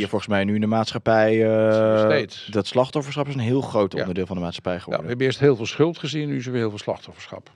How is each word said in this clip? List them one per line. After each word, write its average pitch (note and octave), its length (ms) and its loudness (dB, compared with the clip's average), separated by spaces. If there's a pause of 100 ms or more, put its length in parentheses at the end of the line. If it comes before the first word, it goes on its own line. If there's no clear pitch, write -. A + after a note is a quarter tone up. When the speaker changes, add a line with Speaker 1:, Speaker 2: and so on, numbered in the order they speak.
Speaker 1:
je - 40 -6
volgens G#2 220 -4
mij G2 120 2
nu G#2 120 0
in G#2+ 60 0
de G#2+ 60 0
maatschappij, A2 800 2
eh, A2 600 4
Speaker 2:
Steeds. - 460 0
Speaker 1:
dat G2+ 160 0
slachtofferschap C#3 600 0
is C#3+ 60 -8
een C3+ 60 -4
heel B2 220 2
groot G#2 320 0
Speaker 2:
Ja. - 60 -4
Speaker 1:
onderdeel F#2 260 -2
van F#2 100 -6
de F2+ 60 -4
maatschappij F2 320 -4
Speaker 2:
Ja, F2 60 -4
Speaker 1:
geworden. - 240 -4
Speaker 2:
we D#2+ 60 -8
hebben B2 180 -2
eerst B2+ 120 -4
heel C#3+ 160 6
veel A2 100 -6
schuld D#3+ 320 0
gezien, D3+ 300 -6
nu C#3 100 -4
is B2 80 -6
er B2+ 60 -8
weer B2 100 -2
heel A2+ 80 0
veel G#2 100 -10
slachtofferschap. - 760 -10